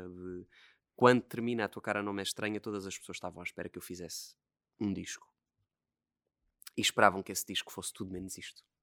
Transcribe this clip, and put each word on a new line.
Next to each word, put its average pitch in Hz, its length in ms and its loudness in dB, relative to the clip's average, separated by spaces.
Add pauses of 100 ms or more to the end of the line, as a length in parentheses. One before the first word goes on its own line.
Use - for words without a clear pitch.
de 90 380 -10 (480)
quando 123 260 10
termina 117 440 -2
A - 20 -2
Tua - 160 -8
Cara 104 180 0
Não 101 120 -2
Me 101 80 -4
É - 20 -4
Estranha, 104 360 -2
todas 101 280 -6
as 95 100 -8
pessoas - 200 -12
estavam 87 240 -10
à - 20 -10
espera 90 260 -8
que - 80 -12
eu 90 40 -10
fizesse - 520 -10 (460)
um 104 120 0
disco. - 400 -8 (1500)
E 117 40 -2
esperavam 98 400 6
que 98 100 -10
esse - 140 -4
disco - 260 -6
fosse - 220 -8
tudo 95 180 -8
menos 92 260 -8
isto. - 260 -16 (180)